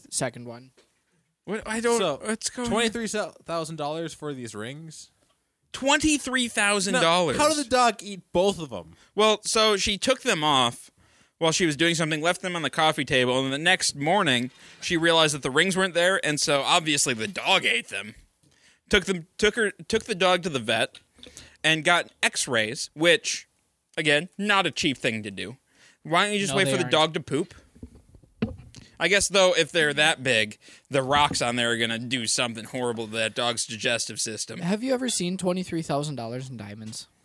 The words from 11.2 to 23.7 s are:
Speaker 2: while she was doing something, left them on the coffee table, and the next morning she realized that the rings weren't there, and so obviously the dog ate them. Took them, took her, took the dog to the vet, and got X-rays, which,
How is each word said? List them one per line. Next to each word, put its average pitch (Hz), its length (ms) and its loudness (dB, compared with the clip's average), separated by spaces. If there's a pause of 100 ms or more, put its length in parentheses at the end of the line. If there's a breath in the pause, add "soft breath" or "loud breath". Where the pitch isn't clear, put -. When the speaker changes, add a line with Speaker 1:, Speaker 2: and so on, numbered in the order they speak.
Speaker 2:
while 160 140 2
she 175 140 2
was 147 100 0
doing 165 200 2
something, 156 260 -2
left 175 200 0
them 180 140 -6
on 165 60 -4
the 135 80 -2
coffee 156 340 2
table, 127 380 2
and 135 100 -4
the 139 60 -4
next 175 380 2
morning 143 540 0 (300 loud breath)
she - 160 -2
realized 160 380 4
that 139 80 -8
the 143 80 -4
rings 165 260 2
weren't 185 180 0
there, 180 300 2
and 147 160 -2
so 143 220 2
obviously 151 500 2
the 110 160 -4
dog 135 360 0
ate 233 240 -2
them. 101 260 -10 (760 soft breath)
Took 202 160 2
them, 180 220 -6 (100)
took 208 200 0
her, 220 160 0 (160)
took 220 160 -2
the 233 100 -6
dog 180 300 2
to 190 40 -6
the 143 120 -2
vet, 113 400 -2 (640 loud breath)
and 156 220 0
got 170 240 2 (140)
X-rays, 123 720 -2
which, 160 520 2 (500)